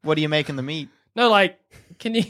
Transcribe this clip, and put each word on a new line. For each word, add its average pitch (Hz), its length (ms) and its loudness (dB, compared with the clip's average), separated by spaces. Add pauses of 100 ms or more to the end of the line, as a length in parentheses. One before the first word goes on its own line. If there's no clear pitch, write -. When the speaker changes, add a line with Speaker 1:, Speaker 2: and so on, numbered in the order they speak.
Speaker 1:
what 156 140 0
do 151 60 -2
you 151 60 -2
make 151 200 0
in 143 80 -8
the 131 60 -6
meat? 147 260 -10 (260)
Speaker 2:
No, 240 160 2
like, 196 280 2 (400)
can 226 160 -8
you 226 160 2